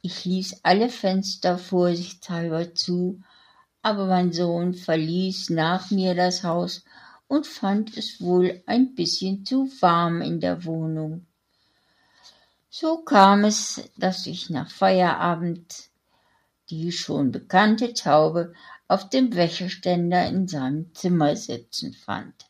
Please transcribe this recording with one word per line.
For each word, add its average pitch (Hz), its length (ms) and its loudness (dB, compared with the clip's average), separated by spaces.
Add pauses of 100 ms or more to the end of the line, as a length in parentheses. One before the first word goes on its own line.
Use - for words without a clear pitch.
Ich - 240 -10
ließ 185 380 -4
alle 202 260 4
Fenster 190 680 -2
vorsichtshalber 170 1160 -2
zu, 180 480 -4 (600)
aber 202 240 -2
mein 180 260 2
Sohn 175 400 -2
verließ 175 800 -2
nach 170 400 0
mir 185 240 0
das 180 280 0
Haus 175 420 -4 (440)
und 302 180 -2
fand 208 520 -4
es - 220 -10
wohl 180 440 2
ein 247 300 2
bisschen 190 500 -4
zu 262 260 -2 (100)
warm 170 420 4
in 165 180 -4
der 175 240 -2
Wohnung. 160 640 -6 (1400)
So 320 280 -2
kam 202 460 8
es, - 380 0 (160)
dass 185 280 -2
ich - 220 -10
nach 160 220 -6
Feierabend 175 1200 0 (800)
die 165 220 -6
schon 151 380 -2
bekannte 214 600 2
Taube 160 640 2 (340)
auf 196 220 0
dem 262 240 2
Wäscheständer 175 960 0
in 185 200 -2
seinem 147 460 -6
Zimmer 160 420 2
sitzen - 560 -10
fand. - 580 -12